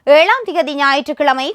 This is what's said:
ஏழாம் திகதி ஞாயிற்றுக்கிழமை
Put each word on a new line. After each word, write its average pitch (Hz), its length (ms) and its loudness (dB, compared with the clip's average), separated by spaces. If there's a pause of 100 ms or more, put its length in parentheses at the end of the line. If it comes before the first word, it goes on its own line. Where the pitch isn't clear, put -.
ஏழாம் 359 420 4
திகதி 311 320 -4
ஞாயிற்றுக்கிழமை 277 760 -2